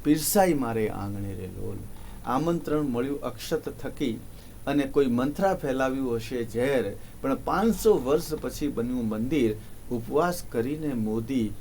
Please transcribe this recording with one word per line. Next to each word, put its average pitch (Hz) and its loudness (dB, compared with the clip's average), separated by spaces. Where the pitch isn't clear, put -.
પીરસાઈ 156 4
મારે 113 2
આંગણે 98 -4
રે 95 -8
લોલ. 98 -6
આમંત્રણ 151 0
મળ્યું 135 0
અક્ષત 135 -4
થકી 127 -4
અને 143 2
કોઈ 139 4
મંથરા 147 2
ફેલાવ્યું 131 0
હશે 117 -4
ઝેર, 113 0
પણ 135 0
પાંચસો 196 4
વર્ષ 151 2
પછી 139 -4
બન્યું 120 0
મંદિર, 113 2
ઉપવાસ 151 0
કરીને 139 -2
મોદી 113 0